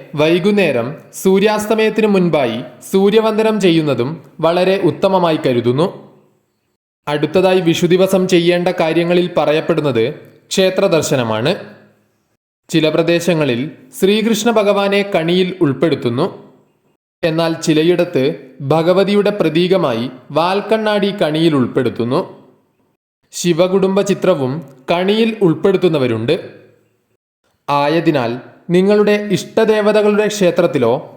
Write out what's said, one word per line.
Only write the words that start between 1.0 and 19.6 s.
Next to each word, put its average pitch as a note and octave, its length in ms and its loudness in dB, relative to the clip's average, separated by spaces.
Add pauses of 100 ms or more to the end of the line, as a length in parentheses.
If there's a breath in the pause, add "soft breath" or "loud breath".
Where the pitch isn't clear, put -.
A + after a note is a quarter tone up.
സൂര്യാസ്തമയത്തിന് G#3+ 840 0
മുൻപായി D#3 500 0 (340)
സൂര്യവന്ദനം G#3+ 720 2
ചെയ്യുന്നതും D3+ 440 0 (300)
വളരെ F3+ 380 2 (120)
ഉത്തമമായി F3 560 0
കരുതുന്നു. B2 420 0 (1300)
അടുത്തതായി F#3 540 2
വിഷു E3+ 260 2
ദിവസം F#3 400 2
ചെയ്യേണ്ട F3 340 2 (140)
കാര്യങ്ങളിൽ E3+ 560 0
പറയപ്പെടുന്നത് D3+ 680 0 (460)
ക്ഷേത്ര F#3 360 0 (100)
ദർശനമാണ്. B2+ 580 -2 (1200)
ചില D#3 160 0
പ്രദേശങ്ങളിൽ D#3+ 720 -2 (380)
ശ്രീകൃഷ്ണ G#3+ 520 0
ഭഗവാനെ G3+ 500 0 (140)
കണിയിൽ F3+ 460 0
ഉൾപ്പെടുത്തുന്നു. C#3+ 840 -2 (760)
എന്നാൽ E3 300 0 (120)
ചിലയിടത്ത് E3 580 2 (480)
ഭഗവതിയുടെ F#3 580 2
പ്രതീകമായി E3 720 0 (280)